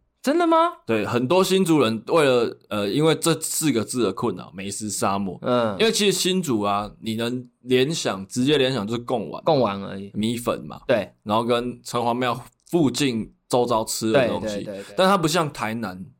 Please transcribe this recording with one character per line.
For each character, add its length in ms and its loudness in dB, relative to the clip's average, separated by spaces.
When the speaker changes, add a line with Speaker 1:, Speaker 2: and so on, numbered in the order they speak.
Speaker 1:
真 160 2
的 80 2
吗？ 100 4
Speaker 2:
对， 220 0
很 200 0
多 160 4
新 220 4
竹 160 4
人 280 2
为 140 4
了， 320 4
呃， 180 -2
因 160 0
为 120 4
这 260 2
四 320 -2
个 100 2
字 200 -2
的 100 2
困 240 -4
扰， 180 -16
美 160 -10
食 200 -8
沙 280 -2
漠。 220 -6
Speaker 1:
嗯。 400 0
Speaker 2:
因 60 2
为 40 2
其 140 0
实 80 4
新 300 0
竹 180 0
啊， 400 -2
你 140 -6
能 340 -6
联 280 2
想， 360 -4
直 180 -2
接 140 4
联 120 4
想 160 -2
就 60 -4
是 60 -2
贡 320 -4
丸。 140 -10
Speaker 1:
贡 140 4
丸 220 0
而 180 -10
已。 140 -14
Speaker 2:
米 240 -2
粉 300 -4
嘛。 200 -14
Speaker 1:
对。 240 0
Speaker 2:
然 120 -2
后 80 2
跟 400 -2
城 200 -4
隍 100 0
庙 260 -2
附 240 4
近 420 -2
周 160 2
遭 180 0
吃 300 -2
的 160 4
东 180 -4
西。 100 -6
Speaker 1:
对， 0 -
对， 180 -10
对， 80 -12
对。 120 -18
Speaker 2:
但 140 2
它 80 4
不 100 0
像 240 0
台 220 -6
南， 320 -8